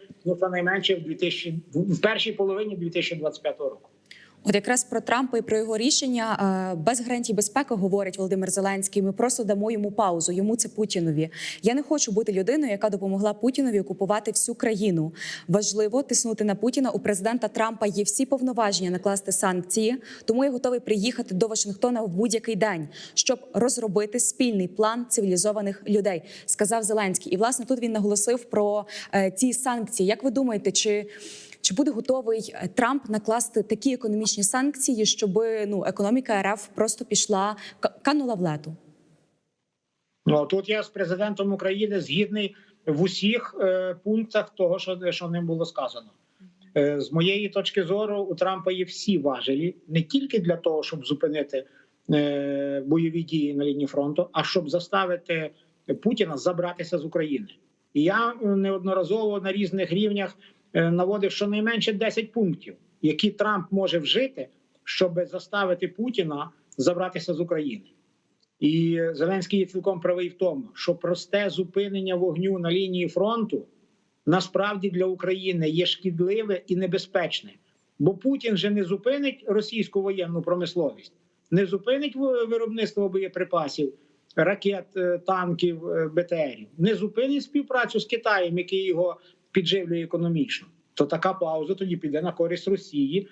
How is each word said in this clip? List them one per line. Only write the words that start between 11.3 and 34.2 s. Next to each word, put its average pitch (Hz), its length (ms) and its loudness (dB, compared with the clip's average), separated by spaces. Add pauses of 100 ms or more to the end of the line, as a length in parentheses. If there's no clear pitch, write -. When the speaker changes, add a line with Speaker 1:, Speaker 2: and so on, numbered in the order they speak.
Speaker 2:
"Я 226 100 4
не 285 100 0
хочу 285 280 0
бути 214 220 2
людиною, 233 380 2
яка 202 180 0
допомогла 196 440 0
Путінові 240 460 0
окупувати 202 520 0
всю - 240 -2
країну. 185 580 2 (340)
Важливо 208 560 2
тиснути 226 400 0
на 202 120 2
Путіна. 247 360 2
У - 80 -2
президента 208 480 0
Трампа 220 380 0
є 202 180 0
всі 262 220 2
повноваження 220 640 0
накласти 196 400 0
санкції, 190 640 2 (300)
тому 240 180 2
я 285 80 4
готовий 247 280 0
приїхати 220 560 -2
до 202 120 2
Вашингтона 220 540 0
в 226 60 -2
будь-який 220 480 0
день, 180 320 0 (260)
щоб - 260 0 (140)
розробити 214 640 2
спільний 220 480 2
план 220 420 0
цивілізованих 196 800 0
людей", — 196 320 2 (240)
сказав 220 380 0
Зеленський. 202 500 0
І, 190 40 0
власне, 233 280 0
тут 254 140 0
він 226 120 -2
наголосив 214 540 0
про, 208 400 0 (300)
е, 190 160 4
ці 247 220 0
санкції. 233 540 0
Як 220 160 0
ви 262 80 2
думаєте, 220 400 0
чи... 208 380 0 (520)
Чи - 120 0
буде 277 180 2
готовий, 226 640 -2
е, 180 220 -6
Трамп 254 340 0
накласти 220 540 0
такі 220 300 0
економічні 214 420 0